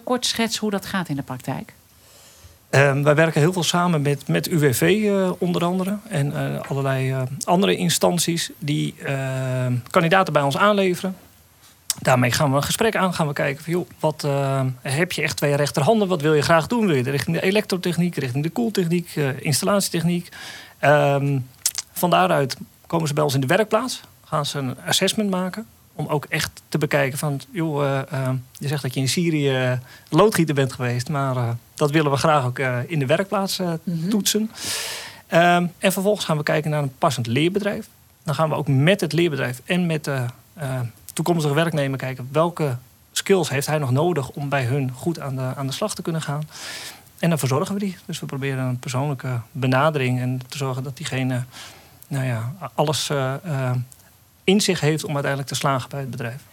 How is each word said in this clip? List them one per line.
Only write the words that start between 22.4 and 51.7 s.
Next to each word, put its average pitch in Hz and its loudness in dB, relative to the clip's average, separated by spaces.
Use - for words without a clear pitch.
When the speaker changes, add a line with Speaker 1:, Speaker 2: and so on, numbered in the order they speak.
Speaker 2:
komen 165 -2
ze 147 -4
bij 151 2
ons 143 0
in 143 2
de 131 0
werkplaats. 214 2
Gaan 151 -2
ze 151 -6
een 127 -4
assessment 196 0
maken. 185 -4
Om 151 -6
ook 151 -2
echt 156 -2
te 151 0
bekijken 143 0
van, 139 -2
"Joh, 156 -2
eh, 139 0
ehm, 131 -2
je 147 -6
zegt 147 -2
dat 131 -6
je - -2
in 135 0
Syrië, 156 2
eh, 127 2
loodgieter 185 4
bent 135 2
geweest... 123 -4
maar, 139 -2
eh, 120 0
dat 151 0
willen 147 2
we 139 4
graag 147 4
ook, 123 -2
eh, 131 -2
in 165 -2
de 139 0
werkplaats, 190 0
eh, 175 -2
Speaker 1:
Mhm. 170 -4
Speaker 2:
toetsen." 214 0
Ehm, 175 4
en 196 2
vervolgens 190 0
gaan 160 0
we 147 -2
kijken 156 -2
naar 151 0
een 135 -4
passend 131 0
leerbedrijf. 196 0
Dan 147 -2
gaan 160 2
we 147 -2
ook 147 -2
met 147 4
het 156 0
leerbedrijf 139 0
en 180 0
met 156 -2
de, 135 -2
eh, 131 -6
toekomstige 160 0
werknemer 147 0
kijken... 127 -8
welke 156 0
skills 190 2
heeft 135 -2
hij 151 0
nog 139 -2
nodig 151 2
om 143 -8
bij 135 0
hun 131 0
goed 160 -4
aan 135 -6
de, 131 -4
aan 139 -4
de 131 -6
slag - -4
te 185 -10
kunnen 160 -4
gaan... 147 -4
En - 2
dan 165 4
verzorgen 139 0
we 202 -2
die. 196 -4
Dus 160 -8
we 156 -8
proberen 135 -4
een 127 -2
persoonlijke 131 -4
benadering 131 2
en 127 -2
te - -14
zorgen 131 -4
dat 135 -10
diegene, 127 -2